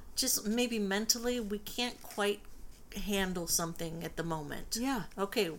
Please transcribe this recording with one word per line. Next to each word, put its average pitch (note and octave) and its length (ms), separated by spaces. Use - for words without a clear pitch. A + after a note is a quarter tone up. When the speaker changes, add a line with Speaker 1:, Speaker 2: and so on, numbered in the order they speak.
Speaker 1:
just - 320
maybe A#3 320
mentally A3 600
we G#3 200
can't - 420
quite G3+ 380
handle F#3+ 520
something E3 560
at D#3+ 140
the E3 60
moment. D#3 560
Speaker 2:
Yeah. B3 240
Speaker 1:
Okay, G3 420